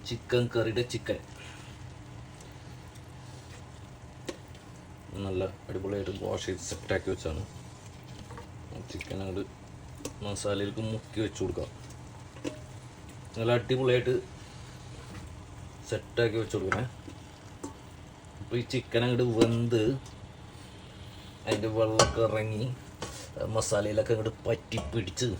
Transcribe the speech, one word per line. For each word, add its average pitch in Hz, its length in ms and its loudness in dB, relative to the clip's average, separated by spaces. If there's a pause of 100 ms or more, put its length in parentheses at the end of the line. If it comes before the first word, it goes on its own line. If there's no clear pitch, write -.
ചിക്കൻ 120 340 4 (120)
കറിയുടെ 113 300 4 (100)
ചിക്കൻ - 260 0 (4000)
നല്ല 95 180 4 (240)
അടിപൊളിയായിട്ട് 95 440 0 (120)
വാഷ് 98 240 0
ചെയ്ത് 92 220 -2
സെറ്റാക്കി - 420 0
വെച്ചാണ്. 78 320 -2 (1500)
ചിക്കൻ 95 300 -4
അങ്ങോട്ട് 95 220 0 (840)
മസാലയിലേക്ക് 101 560 2 (100)
മുക്കി - 320 -4
വെച്ച് - 180 -2
കൊടുക്കാം. 87 280 0 (1700)
നല്ല 113 140 4 (100)
അടിപൊളിയായിട്ട് 123 540 6 (1800)
സെറ്റാക്കി 110 500 4
വെച്ച് 107 160 0
കൊടുക്കണേ. 98 280 2 (1600)
അപ്പൊ 107 200 -4
ഈ - 20 -2 (100)
ചിക്കൻ 120 340 4
അങ്ങോട്ട് 123 200 6 (140)
വെന്ത് 117 420 8 (1600)
അതിൻ്റെ 110 240 4 (100)
വെള്ളമൊക്കെ 110 500 8
ഇറങ്ങി 110 360 2 (920)
മസാലയിലൊക്കെ 107 580 4
അങ്ങോട്ട് 110 200 2 (120)
പറ്റി 113 320 2 (140)
പിടിച്ച് 117 360 2 (120)